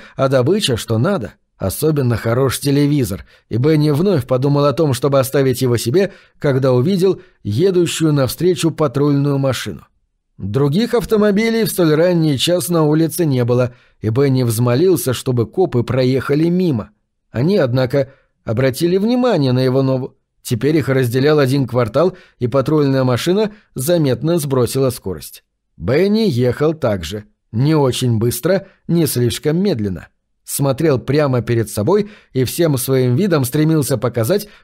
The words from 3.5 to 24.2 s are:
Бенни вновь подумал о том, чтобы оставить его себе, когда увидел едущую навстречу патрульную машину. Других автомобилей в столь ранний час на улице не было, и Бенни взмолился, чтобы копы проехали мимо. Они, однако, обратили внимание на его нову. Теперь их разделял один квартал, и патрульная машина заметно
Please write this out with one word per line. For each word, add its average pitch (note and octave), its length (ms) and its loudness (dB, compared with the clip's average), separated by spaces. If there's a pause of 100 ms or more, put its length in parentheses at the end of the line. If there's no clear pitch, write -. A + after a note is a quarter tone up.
Бенни D3+ 340 2
вновь D#3+ 340 0
подумал C#3+ 380 0
о C#3+ 80 2
том, D3 220 0
чтобы C#3 260 0
оставить C3 420 0
его A#2+ 140 2
себе, E3+ 380 0 (260)
когда C3+ 320 0
увидел F3 500 0 (220)
едущую D#3+ 720 0
навстречу D#3 580 0
патрульную C#3+ 640 0
машину. B2+ 440 -4 (560)
Других C#3+ 560 0
автомобилей A3 720 2
в D#3 40 -4
столь D#3+ 260 2
ранний D#3+ 420 2
час F3 320 -2
на E3+ 140 2
улице D#3+ 420 0
не B2+ 180 0
было, B2 300 0 (260)
и A2 80 -4
Бенни C3 360 2
взмолился, B2 680 0
чтобы A#2+ 340 -2
копы B2 380 -2
проехали C3 640 0
мимо. E3+ 440 -2 (400)
Они, F3 260 0
однако, C3 540 0 (320)
обратили C3 540 0
внимание A3 540 2
на B2 80 2
его C3 220 2
нову. C3 360 -4 (240)
Теперь C3+ 360 0
их C3 120 0
разделял C3 500 2
один C3+ 280 0
квартал, B2+ 500 0 (220)
и B2 80 -2
патрульная C3+ 560 2
машина F#3 500 0 (220)
заметно D3+ 640 0